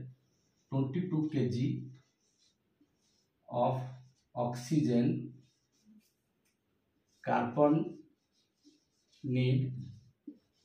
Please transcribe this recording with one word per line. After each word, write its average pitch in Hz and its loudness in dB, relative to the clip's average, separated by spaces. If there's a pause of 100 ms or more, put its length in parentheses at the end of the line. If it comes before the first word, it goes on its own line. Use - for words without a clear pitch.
(720)
ट्वेंटी 139 -2
टू 156 0
केजी 127 0 (1800)
of 127 0 (540)
oxygen 123 2 (2250)
carbon 120 4 (1500)
need, 127 2 (920)